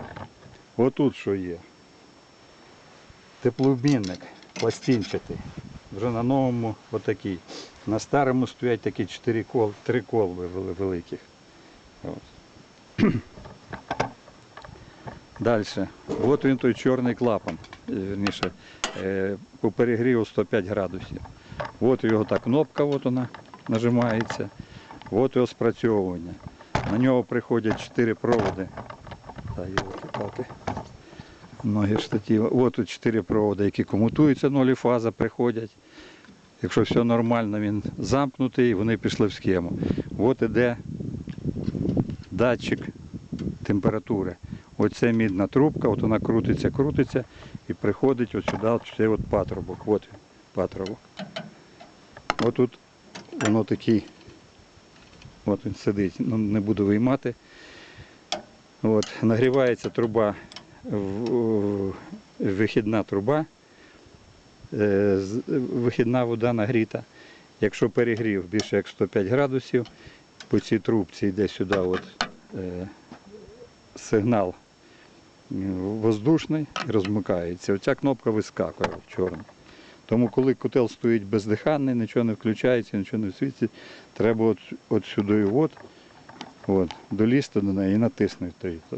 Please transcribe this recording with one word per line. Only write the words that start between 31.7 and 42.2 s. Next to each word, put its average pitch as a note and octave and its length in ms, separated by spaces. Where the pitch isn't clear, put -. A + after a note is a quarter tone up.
штатива. A2 520
От B2 240
тут G#2+ 160
чотири A2+ 320
проводи, G#2 440
які - 180
комутуються, B2+ 640
нолі C3 260
фаза A#2 360
приходять. A2+ 600
Якщо A2+ 200
все A#2 220
нормально, A#2 560
він G#2 240
замкнутий, B2+ 760
вони G#2+ 240
пішли G#2+ 300
в F#2+ 60
схему. F2 380
От B2 240
іде A#2 360